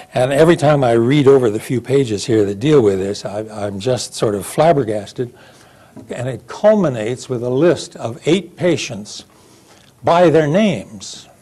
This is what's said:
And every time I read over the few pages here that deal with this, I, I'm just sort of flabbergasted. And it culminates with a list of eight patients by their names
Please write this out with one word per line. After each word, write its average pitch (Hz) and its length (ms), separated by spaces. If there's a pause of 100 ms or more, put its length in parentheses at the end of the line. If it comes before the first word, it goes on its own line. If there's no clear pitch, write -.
(160)
And 127 180
every 160 220
time 139 280
I 117 100
read 127 340
over 127 240
the 107 80
few 123 200
pages 120 460
here 110 200
that 98 140
deal 147 220
with 101 160
this, 98 280
I, 104 160
I'm 104 380
just 120 360
sort 113 180
of 98 140
flabbergasted. 120 840 (800)
And 123 180
it 117 200
culminates 127 800
with 123 140
a 123 80
list 147 460
of 117 300
eight 185 300
patients 120 680 (800)
by 170 280
their 156 160
names 143 800 (140)